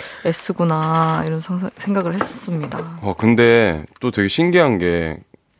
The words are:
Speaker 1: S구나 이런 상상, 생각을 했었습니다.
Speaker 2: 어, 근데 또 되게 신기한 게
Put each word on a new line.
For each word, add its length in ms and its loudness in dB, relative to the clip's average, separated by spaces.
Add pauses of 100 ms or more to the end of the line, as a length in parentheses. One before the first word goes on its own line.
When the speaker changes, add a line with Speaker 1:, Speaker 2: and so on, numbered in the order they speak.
(240)
Speaker 1:
S구나 1000 0
이런 140 -4
상상, 360 -6
생각을 380 -2
했었습니다. 880 -6
Speaker 2:
어, 140 -2
근데 680 4 (160)
또 100 -2
되게 180 0
신기한 500 2
게 400 -2 (420)